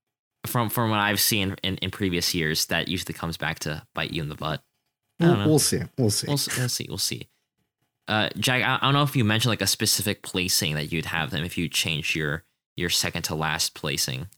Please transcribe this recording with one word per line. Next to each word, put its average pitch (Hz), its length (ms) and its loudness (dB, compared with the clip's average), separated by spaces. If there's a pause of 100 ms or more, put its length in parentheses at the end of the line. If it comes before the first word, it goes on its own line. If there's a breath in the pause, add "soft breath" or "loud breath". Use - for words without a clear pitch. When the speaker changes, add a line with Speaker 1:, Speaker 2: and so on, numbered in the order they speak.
(460)
Speaker 1:
from, 117 240 0
from 113 200 0
what 107 100 4
I've 101 220 4
seen 98 420 2
in, 92 140 -2
in 92 140 -4
previous 87 440 0
years, 80 300 0
that 85 240 -2
usually 85 240 -4
comes 82 240 -6
back 80 220 -4
to 78 240 -6 (120)
bite 80 160 -4
you 82 100 -4
in 73 60 -4
the 76 80 -8
butt. 76 260 -6 (600)
I 170 40 6
don't 170 60 8
Speaker 2:
We'll, 110 80 4
Speaker 1:
know. 104 100 4
Speaker 2:
we'll 156 100 6
see. - 220 2 (160)
We'll 117 120 4
see. 139 180 0
Speaker 1:
We'll 147 80 0
s-, - 220 -2
we'll 127 120 -2
see. - 180 -4
We'll 87 100 -8
see. - 300 -4 (840)
Uh, 107 180 2 (100)
Jack, 113 260 2
I, 123 120 2
I - 60 -2
don't 131 120 4
know 143 100 6
if 143 120 0
you 131 80 4
mentioned, 110 280 4
like, 101 100 0
a 98 60 2
specific 101 560 0
placing 90 520 0
that 76 160 -4
you'd 80 140 -2
have 80 260 -2
them 78 140 -2
if 90 120 -6
you 82 120 0
changed 78 460 -2
your, 78 280 -2 (320)
your 85 140 -2
second 85 340 -2
to 82 120 -4
last 78 400 -2
placing. 69 520 -4 (100)